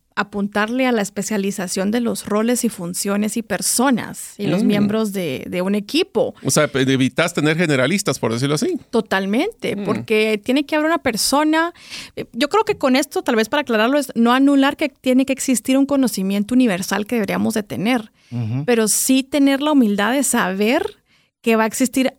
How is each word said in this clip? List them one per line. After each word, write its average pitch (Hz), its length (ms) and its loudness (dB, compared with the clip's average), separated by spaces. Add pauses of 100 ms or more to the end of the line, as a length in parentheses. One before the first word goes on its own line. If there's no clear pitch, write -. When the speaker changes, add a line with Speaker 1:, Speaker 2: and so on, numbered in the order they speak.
(140)
Speaker 1:
apuntarle 208 760 -2
a 247 40 2
la 226 100 2
especialización 196 880 -4
de 240 120 0
los 220 240 -4
roles 226 400 0
y 226 40 0
funciones 202 680 -4
y 233 60 -2
personas - 920 -2
y 202 80 -6
los 190 160 2
Speaker 2:
Mm. 233 60 2
Speaker 1:
miembros 208 460 0
de, 170 360 -4
de 180 120 -4
un 190 120 0
equipo. 208 680 -2
Speaker 2:
O 139 80 -2
sea, 151 160 2
pe-, 127 140 -2
evitas 135 520 0
tener 151 240 2
generalistas, 151 600 0
por 113 140 -2
decirlo 139 220 0
así. 330 220 -2 (120)
Speaker 1:
Totalmente, 214 880 -2
Speaker 2:
Mm. 202 80 -8
Speaker 1:
porque 214 580 0
tiene 277 220 0
que 311 100 -4
haber 302 120 0
una 330 100 2
persona. 311 760 0 (440)
Eh, - 160 -8
yo 277 160 -2
creo 440 160 2
que - 120 -2
con 254 200 2
esto, - 260 -2
tal 247 140 0
vez 220 100 0
para 294 140 -2
aclararlo, 240 360 0
es 277 160 -2
no 233 200 4
anular 277 420 4
que 302 140 -2
tiene 262 360 2
que 269 80 -2
existir 262 440 0
un 277 80 4
conocimiento 208 720 0
universal 202 520 0
que 247 80 -4
deberíamos 208 380 -2
de 220 100 -2
tener, 220 480 -2 (200)
Speaker 3:
Ujú. 120 340 -4
Speaker 1:
pero 226 240 2
sí 262 340 2
tener 277 380 2
la 302 100 0
humildad 208 400 4
de 277 120 0
saber 220 720 0 (460)
que 226 120 2
va 220 80 2
a - 20 2
existir 254 540 0